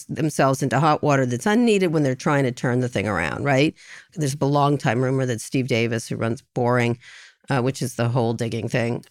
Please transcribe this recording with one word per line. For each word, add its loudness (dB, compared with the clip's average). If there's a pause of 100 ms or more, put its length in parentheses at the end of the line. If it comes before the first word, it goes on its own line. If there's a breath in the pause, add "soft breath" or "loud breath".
themselves 0
into 0
hot 2
water 2
that's -4
unneeded 2
when 2
they're 0
trying 0
to -2
turn -2
the -2
thing -2
around, -2
right? 2 (400 loud breath)
There's -4
a 0
long 2
time 0
rumor 0
that -4
Steve -2
Davis, 0
who -8
runs -4 (120)
Boring, 2 (500 loud breath)
uh, 0
which -2
is -6
the 0
hole 0
digging -4
thing, -2